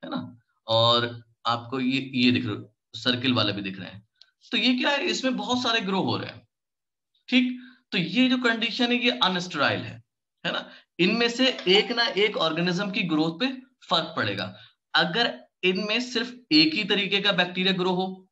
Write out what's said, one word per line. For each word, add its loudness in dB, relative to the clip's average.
है -12
ना, -8
और 2
आपको -4
ये, -2
ये 4
दिख 0
रहे, -4
सर्किल 0
वाले 2
भी -6
दिख -8
रहे -12
हैं। -20
तो -2
ये 2
क्या 0
है, 0
इसमें -2
बहुत -2
सारे 0
ग्रो 0
हो 0
रहे -8
हैं, -20
ठीक? 2
तो 0
ये 2
जो 2
condition 0
है 0
ये 4
unesteril 0
है, -12
है -2
ना? -8
इनमें 2
से 2
एक 4
ना 0
एक 0
organism 0
की -2
growth 0
पे 0
फर्क -2
पड़ेगा। -4
अगर 0
इनमें 0
सिर्फ -4
एक 6
ही -2
तरीके 0
का 2
bacteria 2
grow 0
हो -4